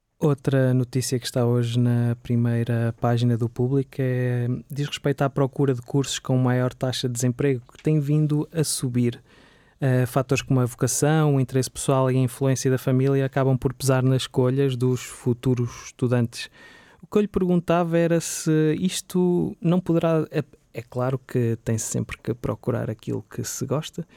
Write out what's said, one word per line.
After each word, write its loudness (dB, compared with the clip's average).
Outra 2
notícia -2
que -8
está 0
hoje 0
na 2
primeira 0
página 2
do -2
Público -2
é, 0
diz -4
respeito -2
à 2
procura 0
de -4
cursos -2
com -2
maior 2
taxa -4
de -4
desemprego, 0
que -20
tem 2
vindo 0
a 0
subir. -2
Eh, 2
fatores 0
como 2
a 2
vocação, 2
o 2
interesse -2
pessoal 0
e 0
a 4
influência 0
da 2
família 2
acabam 2
por -2
pesar 2
nas 2
escolhas 0
dos 0
futuros -2
estudantes. -2
O -20
que 0
eu 4
lhe 0
perguntava 2
era 2
se 0
isto -2
não 2
poderá, 0
é, -2
é -10
claro -4
que -2
tem -2
sempre -6
que -6
procurar -6
aquilo -8
que -8
se -8
gosta, -6